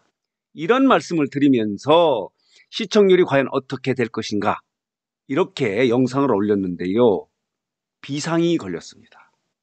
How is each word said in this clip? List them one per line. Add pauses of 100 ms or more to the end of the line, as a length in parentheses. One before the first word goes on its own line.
(540)
이런
말씀을
드리면서 (400)
시청률이
과연
어떻게
될
것인가, (680)
이렇게
영상을
올렸는데요. (720)
비상이
걸렸습니다. (320)